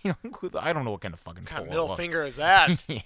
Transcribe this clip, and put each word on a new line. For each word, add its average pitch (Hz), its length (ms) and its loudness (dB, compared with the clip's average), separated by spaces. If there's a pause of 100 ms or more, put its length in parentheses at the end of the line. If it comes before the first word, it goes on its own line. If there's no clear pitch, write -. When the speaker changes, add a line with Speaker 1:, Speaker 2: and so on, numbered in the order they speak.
Speaker 1:
don't, 208 340 -6
who 180 100 -10
the, - 160 -8
I 165 80 -2
don't 147 120 -2
know 110 80 -4
what 95 80 -8
kind 92 120 -10
of 82 60 -16
fucking 87 240 -16
Speaker 2:
What 92 80 -14
kind 156 120 -8
of - 40 -12
Speaker 1:
poll 82 60 -10
it - 20 -6
Speaker 2:
middle 165 140 0
Speaker 1:
was. 190 100 -6
Speaker 2:
finger 170 260 -4
is 127 120 -8
that? 160 340 8 (140)
Speaker 1:
<laughs> - 40 -12
Yeah. 127 180 -6